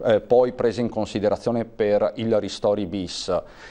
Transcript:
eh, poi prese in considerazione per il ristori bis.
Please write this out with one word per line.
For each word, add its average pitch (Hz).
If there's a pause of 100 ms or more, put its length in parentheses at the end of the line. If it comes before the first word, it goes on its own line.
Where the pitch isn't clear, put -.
eh, 107
poi 123
prese 117
in 117
considerazione 107
per 104
il 113
ristori 104
bis. 90 (280)